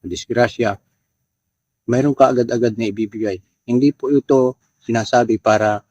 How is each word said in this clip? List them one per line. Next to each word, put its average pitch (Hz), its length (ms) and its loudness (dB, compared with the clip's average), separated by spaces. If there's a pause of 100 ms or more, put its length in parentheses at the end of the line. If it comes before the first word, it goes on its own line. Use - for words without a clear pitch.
nadisgrasya, 107 720 -2 (1120)
mayroong 131 240 0
kaagad-agad 120 640 0
na 113 80 -2
ibibigay. 104 560 -6 (240)
Hindi 127 240 2
po 143 240 -4
ito 131 400 2 (240)
sinasabi 117 640 0
para 107 480 2